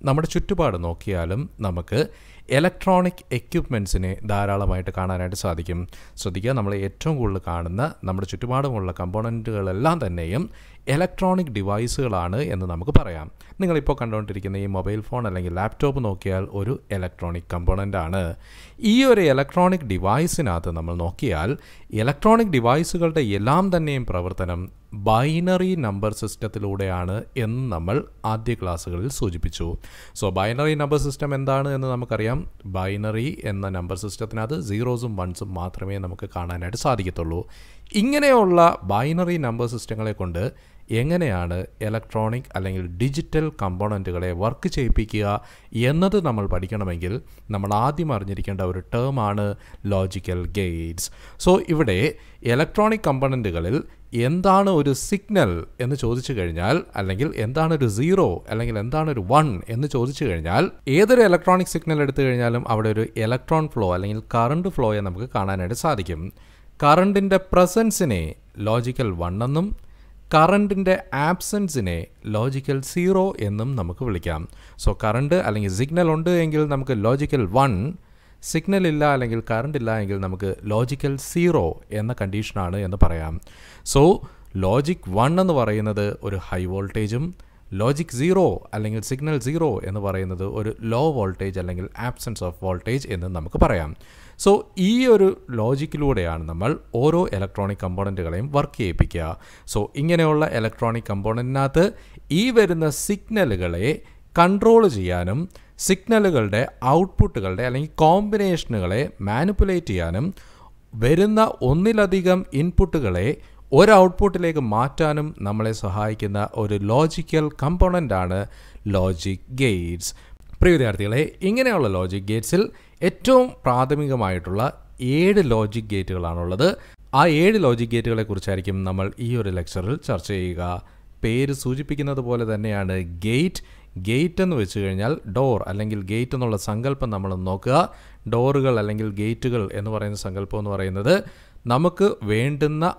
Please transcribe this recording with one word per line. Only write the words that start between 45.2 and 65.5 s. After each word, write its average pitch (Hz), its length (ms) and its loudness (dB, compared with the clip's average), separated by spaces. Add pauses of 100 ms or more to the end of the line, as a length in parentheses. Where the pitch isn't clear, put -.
എന്നത് 165 500 2
നമ്മൾ 110 220 0
പഠിക്കണമെങ്കിൽ 92 760 -4 (300)
നമ്മൾ 101 220 -2
ആദ്യം 147 400 0
അറിഞ്ഞിരിക്കേണ്ട 101 480 -4
ഒരു 90 180 -2
ടേമാണ് 104 760 -2 (300)
ലോജിക്കൽ 92 600 -2
ഗേറ്റ്സ്. 85 640 -4 (360)
So, 175 220 6
ഇവിടെ 135 460 2 (280)
ഇലക്ട്രോണിക് 170 640 2
കമ്പോണന്റുകളിൽ 127 760 0 (300)
എന്താണ് 185 560 4
ഒരു 151 240 2
സിഗ്നൽ 139 720 0 (140)
എന്ന് 127 160 -2
ചോദിച്ചു 127 380 -2
കഴിഞ്ഞാൽ, 92 480 0 (140)
അല്ലെങ്കിൽ 98 400 -2
എന്താണ് 156 380 0
ഒരു 139 140 2
സീറോ 135 640 2
അല്ലെങ്കിൽ 113 300 -4
എന്താണ് 151 320 -2
ഒരു 123 80 -4
വൺ 113 500 2
എന്ന് 123 180 -2
ചോദിച്ചു 139 380 -2
കഴിഞ്ഞാൽ, 87 460 0 (160)
ഏതൊരു 208 340 6
ഇലക്ട്രോണിക് 185 460 4
സിഗ്നൽ 156 340 -2
എടുത്തു 139 200 0
കഴിഞ്ഞാലും 120 460 0
അവിടെ 110 220 2
ഒരു 110 160 0 (120)
ഇലക്ട്രോൺ 127 500 0
ഫ്ലോ 98 260 0
അല്ലെങ്കിൽ 101 280 -4 (140)
കറന്റ് 147 340 0
ഫ്ലോയെ 107 320 0
നമുക്ക് 98 340 -6
കാണാനായിട്ട് 95 400 -2